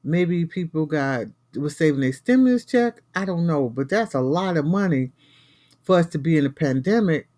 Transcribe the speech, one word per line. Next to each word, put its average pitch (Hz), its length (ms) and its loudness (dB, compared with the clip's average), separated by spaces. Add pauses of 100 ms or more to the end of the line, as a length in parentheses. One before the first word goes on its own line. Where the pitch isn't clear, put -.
Maybe 170 420 0
people 160 420 -4
got, 135 400 -2 (280)
was 147 220 -6
saving 147 240 2
their 131 100 0
stimulus 247 540 2
check. 240 360 0 (140)
I 185 80 -4
don't 170 240 -2
know, 143 220 0
but 135 180 -6
that's 139 280 -2
a 135 40 0
lot 170 380 -2
of 147 80 0
money 160 460 0 (720)
for 185 160 4
us 170 80 2
to 160 100 -8
be 156 200 2
in 143 80 2
a 139 40 0
pandemic 151 880 0